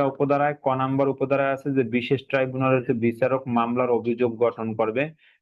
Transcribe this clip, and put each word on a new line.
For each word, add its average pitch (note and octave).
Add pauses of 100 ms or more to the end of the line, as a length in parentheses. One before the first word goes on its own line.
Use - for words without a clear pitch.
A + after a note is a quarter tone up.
উপধারায় C#3+
ক -
নাম্বার C3+
উপধারায় C3+
আছে C3+
যে C3+
বিশেষ B2
ট্রাইব্যুনালের C3
যে C3+
বিচারক A#2
মামলার A#2+
অভিযোগ A#2
গঠন A2+
করবে, A2 (380)